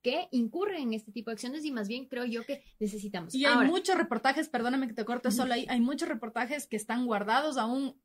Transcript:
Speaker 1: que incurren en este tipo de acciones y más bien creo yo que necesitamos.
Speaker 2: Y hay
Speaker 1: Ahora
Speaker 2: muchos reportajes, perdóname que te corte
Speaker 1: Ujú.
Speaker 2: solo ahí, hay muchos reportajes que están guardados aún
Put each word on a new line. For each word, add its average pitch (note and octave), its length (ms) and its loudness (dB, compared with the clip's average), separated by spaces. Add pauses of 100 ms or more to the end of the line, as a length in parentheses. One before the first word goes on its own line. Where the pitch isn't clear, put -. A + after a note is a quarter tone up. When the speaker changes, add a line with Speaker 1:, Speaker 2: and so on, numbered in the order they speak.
Speaker 1:
que C#4+ 300 -2
incurren D#4+ 500 -2
en A#3 140 -2
este G#3+ 160 -10
tipo A3+ 180 -10
de A3+ 60 -6
acciones B3+ 300 -8
y D4+ 60 -4
más A3 160 -4
bien B3 200 -6
creo B3 180 -6
yo A#3 220 -4
que C#4 160 -8 (160)
necesitamos. G3+ 560 -6
Speaker 2:
Y C4+ 100 2
hay C#4+ 80 6
Speaker 1:
Ahora C4 140 6
Speaker 2:
muchos F#4 280 4
reportajes, C#4 540 2
perdóname B3+ 380 0
que A3 80 -8
te A3+ 100 -4
corte B3 220 -2
Speaker 1:
Ujú. G#3+ 100 4
Speaker 2:
solo B3+ 160 2
ahí, B3 160 0
hay B3 120 4
muchos D4 280 2
reportajes A#3+ 560 -4
que - 100 -4
están A3+ 300 -2
guardados A#3+ 520 2
aún C4 460 -2